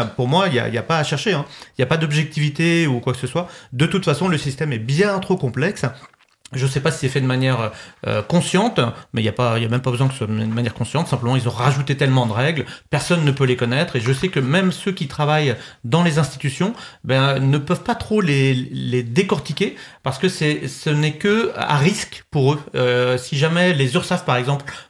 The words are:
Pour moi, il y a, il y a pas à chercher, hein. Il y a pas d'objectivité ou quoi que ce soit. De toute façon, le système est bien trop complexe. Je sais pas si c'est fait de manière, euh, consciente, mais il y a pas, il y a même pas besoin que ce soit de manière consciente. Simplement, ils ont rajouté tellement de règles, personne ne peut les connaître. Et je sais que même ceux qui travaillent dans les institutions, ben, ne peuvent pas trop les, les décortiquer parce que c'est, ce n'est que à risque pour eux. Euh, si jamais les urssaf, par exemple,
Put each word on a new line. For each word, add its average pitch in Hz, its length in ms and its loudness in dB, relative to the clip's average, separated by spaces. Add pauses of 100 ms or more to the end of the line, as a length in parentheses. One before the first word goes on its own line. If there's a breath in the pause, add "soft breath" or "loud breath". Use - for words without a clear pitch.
(180)
Pour 123 100 0
moi, 185 220 4
il 135 60 0
y 117 40 2
a, 113 80 0
il 110 60 -4
y 117 60 0
a 110 40 -4
pas - 140 0
à 156 80 0
chercher, 160 280 -2
hein. 143 120 -2 (320 loud breath)
Il 131 40 2
y - 20 2
a 127 40 0
pas 160 100 2
d'objectivité 156 920 0
ou 123 120 0
quoi 127 140 -2
que 127 60 -8
ce 127 80 -6
soit. 175 200 -4 (240 loud breath)
De 127 140 2
toute 185 180 0
façon, 175 240 2
le 170 100 2
système 143 360 -4
est 113 60 -2
bien 180 400 0
trop 190 180 0
complexe. 139 480 -2 (680 loud breath)
Je 127 120 0
sais 135 140 -2
pas 160 100 0
si - 80 -4
c'est 131 100 0
fait 143 120 -2
de 131 40 2
manière, 127 460 0 (340 loud breath)
euh, 110 160 -2
consciente, 185 580 0 (320 loud breath)
mais 120 120 -2
il - 20 2
y - 20 2
a 107 40 0
pas, 117 260 0
il 117 60 0
y - 20 -2
a 113 40 -2
même 123 120 0
pas 131 80 -2
besoin 123 160 2
que 131 80 0
ce - 60 -8
soit 110 80 -4
de 107 60 -2
manière 110 420 -2
consciente. 139 320 -2
Simplement, 123 280 0
ils 123 120 0
ont 123 40 0
rajouté 139 460 0
tellement 131 300 4
de 110 40 0
règles, 135 340 0 (260 loud breath)
personne 160 340 2
ne 139 60 4
peut 139 140 0
les 127 100 4
connaître. 127 400 0
Et 120 60 -2
je 127 120 2
sais 180 140 -2
que 185 120 -2
même 175 320 2
ceux - 200 -4
qui 180 160 -4
travaillent 147 480 0 (280 loud breath)
dans 147 200 2
les 160 160 2
institutions, 160 560 -2 (280 loud breath)
ben, 135 360 2
ne 135 180 4
peuvent 147 240 -2
pas 233 140 -2
trop 214 260 0
les, 139 320 4
les 127 480 -2
décortiquer 156 760 -2 (280 loud breath)
parce 131 160 -4
que 190 100 2
c'est, 151 380 -2
ce - 240 -4
n'est 151 220 2
que 208 420 2
à - 220 0
risque 175 520 0
pour 143 240 4
eux. 151 60 -4 (160)
Euh, 123 420 2
si - 180 -8
jamais 170 380 2
les 135 220 2
urssaf, 180 280 -2
par 131 120 2
exemple, 135 360 -2 (180 loud breath)